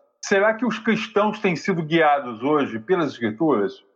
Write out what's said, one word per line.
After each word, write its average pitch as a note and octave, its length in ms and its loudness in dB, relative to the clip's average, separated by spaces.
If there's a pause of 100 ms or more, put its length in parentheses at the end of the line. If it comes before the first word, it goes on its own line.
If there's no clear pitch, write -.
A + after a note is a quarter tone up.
(200)
será G#3 340 2
que A3 100 -6
os A3+ 140 -2
cristãos G#3+ 600 0
têm F#3 160 0
sido E3+ 280 -2
guiados D3 600 2
hoje C3+ 360 0
pelas D#3+ 340 0
Escrituras? G#2+ 720 0 (120)